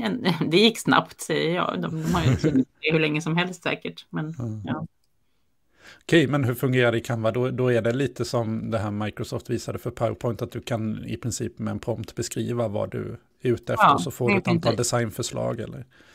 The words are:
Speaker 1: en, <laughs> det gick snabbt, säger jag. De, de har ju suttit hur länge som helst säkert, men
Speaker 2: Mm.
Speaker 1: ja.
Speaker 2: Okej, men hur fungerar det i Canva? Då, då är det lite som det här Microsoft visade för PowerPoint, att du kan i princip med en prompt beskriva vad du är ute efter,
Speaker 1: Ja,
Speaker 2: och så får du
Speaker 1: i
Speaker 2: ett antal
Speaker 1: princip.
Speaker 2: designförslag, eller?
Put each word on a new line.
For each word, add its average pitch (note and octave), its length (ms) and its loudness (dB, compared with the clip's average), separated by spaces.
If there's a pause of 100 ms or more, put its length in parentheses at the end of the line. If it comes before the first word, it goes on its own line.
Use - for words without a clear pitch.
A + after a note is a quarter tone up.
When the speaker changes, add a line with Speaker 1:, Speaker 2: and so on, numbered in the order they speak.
Speaker 1:
en, G3+ 180 0
<laughs> D#3 280 2
det E3 60 4
gick A3 220 6
snabbt, - 420 2
säger D#3 340 0
jag. F3+ 280 -2
De, E3 200 -4
de E3 120 0
har E3+ 100 2
ju B2+ 120 4
suttit D3 320 2 (120)
hur D#3 200 2
länge D3+ 200 0
som D#3+ 160 -2
helst F3+ 260 -2
säkert, - 480 -6
men D#3+ 280 -6
Speaker 2:
Mm. A2 280 -6
Speaker 1:
ja. D#3 200 -4 (1160)
Speaker 2:
Okej, D#3+ 240 6
men C#3+ 180 2
hur A#2+ 100 0
fungerar B2+ 380 4
det A2+ 60 0
i - 20 2
Canva? A2+ 300 0
Då, B2 200 0
då B2+ 220 2
är A#2 100 4
det A#2 100 2
lite B2+ 320 -2
som A2+ 460 -2
det A2 80 0
här G#2 120 -2
Microsoft G#2 600 -6
visade A2+ 280 -4
för B2 120 -6
PowerPoint, A#2 520 -2
att A#2+ 100 -6
du A#2+ 80 -8
kan A2 440 -4
i A2+ 120 -6
princip - 420 -6
med G#2+ 140 -4
en G#2 60 -6
prompt A2 360 -6
beskriva A#2+ 540 -4
vad G#2 220 -4
du A2 300 -8 (220)
är C3 80 0
ute A#2 220 -2
efter, G3 140 4
Speaker 1:
Ja, D3+ 80 8
Speaker 2:
och - 60 2
så E3 100 -4
får A#2+ 180 -2
du G3+ 60 4
Speaker 1:
i G3 40 4
Speaker 2:
ett - 100 0
antal E3 140 4
Speaker 1:
princip. A2+ 160 2
Speaker 2:
designförslag, A#2+ 800 -2
eller? B2 260 -10 (280)